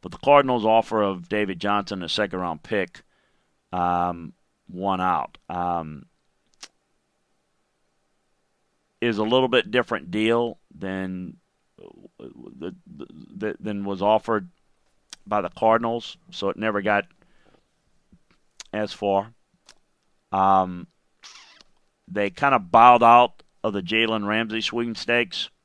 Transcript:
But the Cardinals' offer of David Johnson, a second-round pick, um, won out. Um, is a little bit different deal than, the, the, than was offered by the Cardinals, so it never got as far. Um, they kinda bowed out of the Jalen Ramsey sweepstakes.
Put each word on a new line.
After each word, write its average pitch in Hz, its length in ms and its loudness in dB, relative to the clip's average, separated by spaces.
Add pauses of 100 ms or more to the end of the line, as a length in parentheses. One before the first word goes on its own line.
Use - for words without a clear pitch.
But 92 100 -14
the - 80 -18
Cardinals' 131 460 2
offer 110 360 2
of 95 280 -2
David 101 320 -4
Johnson, 101 420 -4
a 82 60 -10
second-round 92 560 -4
pick, 98 380 -6 (720)
um, 87 600 -2 (360)
won 92 320 -4
out. 87 380 -2 (100)
Um, 85 580 -6 (3000)
is 117 180 0
a 107 40 0
little 127 240 4
bit 117 240 0
different 117 400 -2
deal 113 480 0 (160)
than, 92 640 -8 (840)
the, 65 560 -16 (100)
the, 78 760 -12
than 101 240 -8
was 98 180 -6
offered 104 460 0 (760)
by 104 160 -2
the 87 100 -6
Cardinals, 113 680 0 (160)
so - 160 -4
it - 80 -4
never 104 260 -2
got 101 240 0 (1700)
as 104 200 -4
far. 101 400 -2 (1000)
Um, 95 560 2 (1200)
they 101 220 -2
kinda 139 280 0
bowed 117 460 8
out 120 400 6 (180)
of 110 100 0
the 98 100 -2
Jalen 110 440 0
Ramsey 110 360 -2
sweepstakes. 120 840 -2 (160)